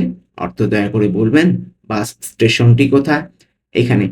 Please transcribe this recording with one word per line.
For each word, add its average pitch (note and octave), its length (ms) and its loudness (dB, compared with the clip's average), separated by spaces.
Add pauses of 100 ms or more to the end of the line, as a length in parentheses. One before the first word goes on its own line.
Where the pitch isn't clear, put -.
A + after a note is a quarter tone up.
(360)
অর্থ - 260 -8
দয়া G2+ 260 -2
করে G#2 200 0
বলবেন A2+ 400 2 (360)
বাস G#2+ 240 -6 (120)
স্টেশনটি A#2+ 680 2
কোথায়। C#3 340 0 (520)
এখানে B2 380 0